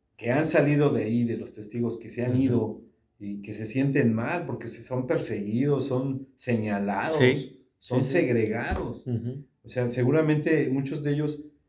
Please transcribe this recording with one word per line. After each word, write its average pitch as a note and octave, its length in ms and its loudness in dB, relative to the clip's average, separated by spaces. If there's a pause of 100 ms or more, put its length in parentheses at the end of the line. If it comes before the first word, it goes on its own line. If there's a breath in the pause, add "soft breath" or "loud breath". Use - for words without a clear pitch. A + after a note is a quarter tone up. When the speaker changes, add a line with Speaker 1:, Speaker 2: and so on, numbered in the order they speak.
(160)
Speaker 1:
que A#2 160 -2
han D3+ 140 2
salido D3 440 4
de A2 140 0
ahí, A#2 220 0
de A2+ 120 -2
los - 160 -12
testigos, A2+ 460 -6
que - 100 -16
se A#2+ 160 -4
han B2 80 0
Speaker 2:
Ujú. C3 80 4
Speaker 1:
ido A2+ 400 2 (380)
y G2+ 220 -8
que G#2+ 120 -12
se G#2+ 120 -8
sienten C3 480 2
mal D3+ 320 -4
porque A#2+ 220 -8
se, - 160 -10
son B2+ 240 -4
perseguidos, B2 800 0
son C3 480 -4
señalados, G#2+ 840 0
Speaker 2:
Sí, C#3 480 4 (140)
Speaker 1:
son - 240 0
Speaker 2:
sí, - 40 0
sí. - 60 0
Speaker 1:
segregados. B2+ 960 0
Speaker 2:
Ujú. B2 380 -4 (180)
Speaker 1:
O - 60 -20
sea, B2 200 0
seguramente D3+ 840 2
muchos C#3+ 320 -2
de D3 100 0
ellos D3 300 -2 (260)